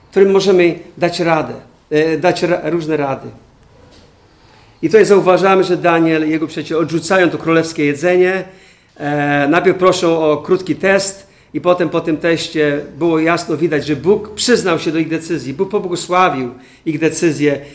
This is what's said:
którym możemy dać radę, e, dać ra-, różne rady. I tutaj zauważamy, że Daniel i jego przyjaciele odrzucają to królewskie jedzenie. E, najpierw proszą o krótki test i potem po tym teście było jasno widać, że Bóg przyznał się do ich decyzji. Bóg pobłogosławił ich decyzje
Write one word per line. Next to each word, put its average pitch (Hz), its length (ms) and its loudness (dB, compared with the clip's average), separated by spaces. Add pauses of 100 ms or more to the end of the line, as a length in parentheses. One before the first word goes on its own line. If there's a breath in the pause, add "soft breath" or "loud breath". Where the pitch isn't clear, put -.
(100)
którym 196 200 4
możemy 185 480 2 (200)
dać 175 220 -2
radę, 156 340 -2 (360)
e, 156 280 0
dać 170 240 0
ra-, 170 280 -2
różne 160 260 -2
rady. 135 320 -6 (1500 soft breath)
I 165 40 -2
tutaj 208 180 4
zauważamy, 185 600 4
że 175 120 0
Daniel 165 520 2
i - 20 0
jego 160 160 -2
przyjaciele 165 340 -6
odrzucają 165 500 0
to 151 80 -4
królewskie 160 460 0
jedzenie. 180 600 0 (520 loud breath)
E, 143 540 -2
najpierw 180 280 2
proszą 180 400 2
o 151 180 2
krótki 170 400 -2
test 196 500 -2 (280 soft breath)
i 147 60 -6
potem 175 280 0
po 165 120 -2
tym 160 160 -2
teście 151 640 -2 (180)
było 160 200 0
jasno 165 380 0
widać, 151 300 -2
że 147 100 -2
Bóg 185 380 0
przyznał 180 440 0
się 165 140 -4
do 160 60 -2
ich 156 100 -2
decyzji. 156 460 -6
Bóg 190 160 -4
pobłogosławił 175 800 -2 (360 loud breath)
ich 151 120 -2
decyzje 147 640 0 (140 loud breath)